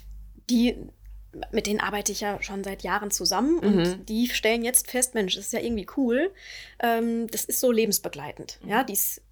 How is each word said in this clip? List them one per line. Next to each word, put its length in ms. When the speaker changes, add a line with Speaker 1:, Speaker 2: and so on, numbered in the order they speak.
Speaker 1:
die, 280
mit 160
denen 140
arbeite 320
ich 80
ja 200
schon 220
seit 200
Jahren 280
zusammen 480
und 160
Speaker 2:
Mhm. 300
Speaker 1:
die 240
stellen 340
jetzt 260
fest, 240
„Mensch, 220
das 120
ist 60
ja 60
irgendwie 280
cool.“ 340
Ähm, 520
das 120
ist 160
so 100
lebensbegleitend. 920
Speaker 2:
Mhm. 60
Speaker 1:
Ja, 160
die 80
ist 280